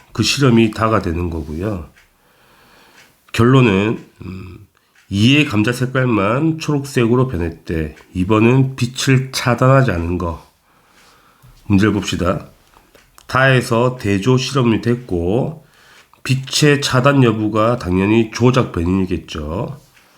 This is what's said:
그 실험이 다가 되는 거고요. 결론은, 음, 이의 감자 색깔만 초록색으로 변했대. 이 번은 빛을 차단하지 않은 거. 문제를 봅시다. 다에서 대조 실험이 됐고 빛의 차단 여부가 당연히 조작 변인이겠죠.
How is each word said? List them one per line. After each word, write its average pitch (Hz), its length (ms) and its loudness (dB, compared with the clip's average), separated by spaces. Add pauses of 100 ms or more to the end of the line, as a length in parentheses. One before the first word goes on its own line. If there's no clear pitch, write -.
(140)
그 113 100 -2
실험이 113 480 2
다가 110 300 0
되는 87 280 -4
거고요. 82 580 -8 (1500)
결론은, 117 680 4 (220)
음, 95 380 -14 (480)
이의 131 380 4
감자 107 260 0
색깔만 127 840 -2
초록색으로 131 680 0
변했대. 82 680 -6 (200)
이 90 100 -2
번은 123 500 2
빛을 131 560 -2
차단하지 127 600 2
않은 85 260 -2
거. 85 260 -6 (1200)
문제를 101 260 4
봅시다. 92 540 -4 (800)
다에서 127 680 2
대조 101 380 0
실험이 123 460 0
됐고 117 840 -4 (600)
빛의 139 580 0
차단 135 420 2
여부가 110 540 0
당연히 104 540 0
조작 123 400 0
변인이겠죠. 87 1080 -4 (380)